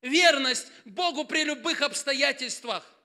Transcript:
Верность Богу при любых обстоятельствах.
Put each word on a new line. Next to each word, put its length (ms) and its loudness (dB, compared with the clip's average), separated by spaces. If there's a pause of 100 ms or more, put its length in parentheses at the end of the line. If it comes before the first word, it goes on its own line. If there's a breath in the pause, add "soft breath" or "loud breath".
Верность 640 2 (180 loud breath)
Богу 400 -4
при 180 -2
любых 380 -4
обстоятельствах. 1040 -4 (200)